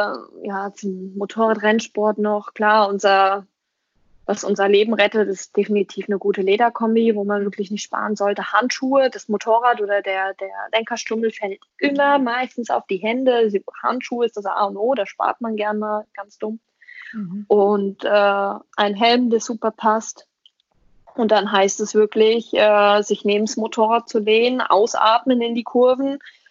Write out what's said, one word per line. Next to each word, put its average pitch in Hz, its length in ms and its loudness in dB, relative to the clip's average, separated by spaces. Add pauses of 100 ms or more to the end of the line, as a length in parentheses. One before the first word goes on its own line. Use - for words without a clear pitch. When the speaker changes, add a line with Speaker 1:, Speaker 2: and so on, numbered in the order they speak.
(440)
Speaker 1:
ja, 196 300 -8
zum 190 420 -10
Motorradrennsport 214 1000 0
noch, 208 360 -2
klar, 214 360 2
unser, 196 560 2 (800)
was 202 180 -4
unser 196 260 0
Leben 214 240 4
rettet, 208 340 2
ist - 300 -8
definitiv 202 500 -2
eine 202 120 -2
gute 202 220 -2
Lederkombi, 226 760 2
wo 202 100 -4
man 202 180 -2
wirklich 196 280 -6
nicht 208 120 -6
sparen 208 320 -6
sollte. 202 380 -4
Handschuhe, 262 560 0
das 202 180 -14
Motorrad 226 540 0
oder 202 200 -2
der, 190 340 -4
der 196 160 -12 (200)
Lenkerstummel 226 600 -4
fällt 196 280 -8 (200)
immer 285 400 2
meistens 247 500 -4
auf - 180 -4
die 190 100 -2
Hände. 233 520 0
Sie-, 196 140 -4 (200)
Handschuhe 240 420 -4
ist 226 120 -6
das 196 80 -8
A 196 200 -2
und 196 120 -4
O, 233 160 0
da 294 120 -2
spart - 360 -4
man 220 160 -6
gern 214 220 -2
mal, 214 340 -4
ganz 202 240 -16
dumm. 220 220 -8 (540)
Speaker 2:
Mhm. 202 340 -10
Speaker 1:
Und, 202 580 2
äh, - 40 -2 (680)
ein 208 180 0
Helm, 233 360 2
der 226 100 2
super 226 300 -4
passt. - 560 -2 (880)
Und 220 160 0
dann 202 200 2
heißt 202 300 2
es 208 120 -6
wirklich, 220 600 2
äh, 208 480 4
sich 202 240 -4
neben's 208 320 -2
Motorrad 226 500 0
zu 226 120 -2
lehnen, 226 420 2
ausatmen 233 800 2
in 233 140 -4
die 233 80 -4
Kurven, 254 560 0 (320)